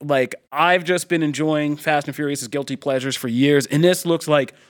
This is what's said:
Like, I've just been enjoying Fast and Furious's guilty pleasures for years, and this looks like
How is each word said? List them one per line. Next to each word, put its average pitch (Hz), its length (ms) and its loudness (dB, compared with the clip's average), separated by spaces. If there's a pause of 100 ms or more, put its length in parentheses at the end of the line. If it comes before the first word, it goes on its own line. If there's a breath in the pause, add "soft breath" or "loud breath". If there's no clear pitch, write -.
Like, 139 340 -2 (160)
I've 175 320 2
just 175 260 -2
been 165 140 0
enjoying 151 540 -2
Fast 147 300 -2
and 143 80 -8
Furious's 143 320 -6
guilty 139 280 -6
pleasures 131 400 -4
for - 120 -8
years, 139 380 4
and 147 180 2
this 180 220 2
looks 165 220 -2
like 147 260 0 (160 soft breath)